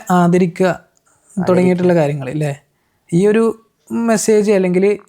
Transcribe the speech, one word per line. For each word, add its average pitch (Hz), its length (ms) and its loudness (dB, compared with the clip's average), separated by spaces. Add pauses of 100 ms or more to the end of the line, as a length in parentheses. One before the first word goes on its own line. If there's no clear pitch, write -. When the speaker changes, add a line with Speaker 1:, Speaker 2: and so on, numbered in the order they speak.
(120)
Speaker 1:
ആദരിക്കുക 180 560 2
Speaker 2:
ആദരിക്കുക. - 840 -10
Speaker 1:
തുടങ്ങിയിട്ടുള്ള 180 460 2
കാര്യങ്ങൾ 147 340 -2
അല്ലേ? 147 240 -4 (560)
ഈ 180 180 0
ഒരു 220 160 2 (460)
മെസ്സേജ് 220 600 0
അല്ലെങ്കിൽ 185 340 0 (240)